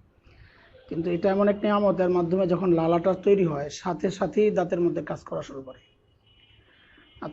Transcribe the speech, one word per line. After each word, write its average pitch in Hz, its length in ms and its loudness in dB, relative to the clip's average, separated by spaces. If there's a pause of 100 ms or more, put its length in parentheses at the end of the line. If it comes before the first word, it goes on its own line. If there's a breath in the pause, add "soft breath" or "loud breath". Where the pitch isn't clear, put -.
(880 soft breath)
কিন্তু 170 200 -4
এটা 175 220 0
এমন 202 160 4
এক 202 140 2
নিয়ামত, 208 380 2
এর 180 100 2
মাধ্যমে 180 380 2
যখন 180 240 2
লালাটা 170 420 2
তৈরি 190 320 2
হয়, 147 240 -4
সাথে 185 400 -4
সাথেই 208 420 0
দাঁতের 175 300 0
মধ্যে 165 220 0
কাজ 165 200 -10
করা 160 180 -8
শুরু 139 200 -14
করে। 127 180 -18 (1400 soft breath)
আর 156 120 -8